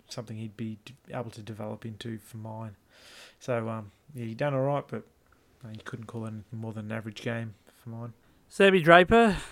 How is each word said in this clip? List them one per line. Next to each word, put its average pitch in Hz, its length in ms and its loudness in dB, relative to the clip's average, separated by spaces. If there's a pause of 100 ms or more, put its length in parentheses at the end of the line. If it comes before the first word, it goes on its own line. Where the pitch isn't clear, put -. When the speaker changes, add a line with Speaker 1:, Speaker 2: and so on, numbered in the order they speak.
Speaker 1:
something 113 280 -12
he'd 110 200 -12
be 110 280 -8
d-, 127 100 -20 (180)
able 123 180 -8
to 113 100 -16
develop 107 440 -12
into 113 320 -10
for - 200 -16
mine. 110 380 -12 (640)
So, 117 300 -2
um, 110 220 -8 (240)
yeah, 120 100 -8
he 113 80 -8
done 139 200 -2
all 135 80 0
right, 139 260 0
but, 113 160 -8 (640)
uh, 113 40 -12
you 110 140 -12
couldn't 110 220 -12
call 113 200 -8
it 110 40 -8
anything 110 300 -12
more 110 120 -8
than 107 140 -10
an 110 120 -6
average 110 240 -10
game 117 340 -6 (280)
for 120 60 -14
mine. 117 240 -12 (360)
Speaker 2:
Sammy 190 320 6
Draper 180 540 8 (160)